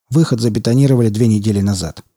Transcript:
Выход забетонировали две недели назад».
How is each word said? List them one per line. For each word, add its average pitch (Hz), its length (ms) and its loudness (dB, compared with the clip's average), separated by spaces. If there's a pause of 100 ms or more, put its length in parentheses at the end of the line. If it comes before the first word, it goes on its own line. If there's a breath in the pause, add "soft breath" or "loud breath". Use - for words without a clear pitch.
Выход 135 320 0
забетонировали 120 680 2
две 110 180 0
недели 104 340 0
назад». 92 420 -4 (140)